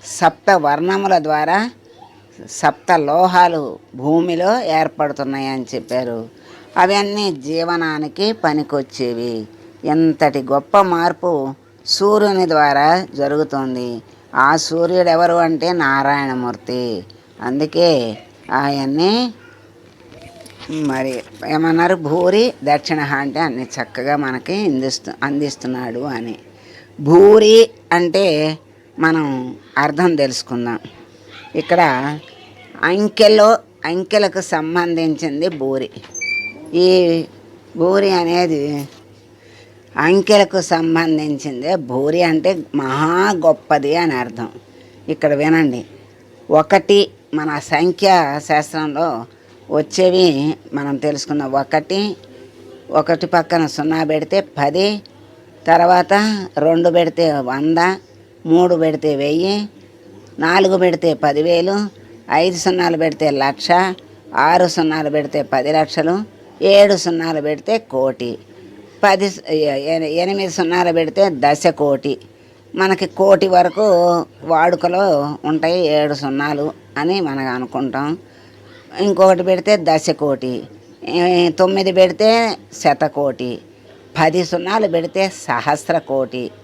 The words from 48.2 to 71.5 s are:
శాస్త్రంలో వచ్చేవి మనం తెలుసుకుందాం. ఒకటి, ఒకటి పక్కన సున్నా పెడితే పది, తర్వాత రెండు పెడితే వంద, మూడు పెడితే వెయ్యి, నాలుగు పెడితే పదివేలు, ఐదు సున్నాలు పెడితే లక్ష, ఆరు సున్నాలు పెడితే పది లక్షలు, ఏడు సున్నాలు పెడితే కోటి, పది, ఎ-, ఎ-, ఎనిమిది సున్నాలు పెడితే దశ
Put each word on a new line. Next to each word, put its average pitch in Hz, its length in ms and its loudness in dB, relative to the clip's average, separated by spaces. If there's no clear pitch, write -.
శాస్త్రంలో 151 880 -4
వచ్చేవి 160 840 2
మనం 143 220 -4
తెలుసుకుందాం. 147 560 -4
ఒకటి, 160 640 -2
ఒకటి 165 360 0
పక్కన 165 400 0
సున్నా 156 380 -4
పెడితే 156 420 -2
పది, 190 440 0
తర్వాత 175 460 4
రెండు 165 320 2
పెడితే 165 420 0
వంద, 143 460 -2
మూడు 175 280 4
పెడితే 156 420 0
వెయ్యి, 180 520 -2
నాలుగు 185 380 2
పెడితే 170 380 2
పదివేలు, 170 720 0
ఐదు 175 260 0
సున్నాలు 175 400 0
పెడితే 156 340 -2
లక్ష, 175 640 -2
ఆరు 170 320 2
సున్నాలు 156 440 -4
పెడితే 147 320 -2
పది 139 300 -2
లక్షలు, 160 460 0
ఏడు 196 340 6
సున్నాలు 165 440 -4
పెడితే 151 380 -4
కోటి, 131 600 -4
పది, 196 240 2
ఎ-, 151 260 -2
ఎ-, 160 480 -2
ఎనిమిది 190 300 -4
సున్నాలు 175 400 0
పెడితే 165 360 0
దశ 147 380 0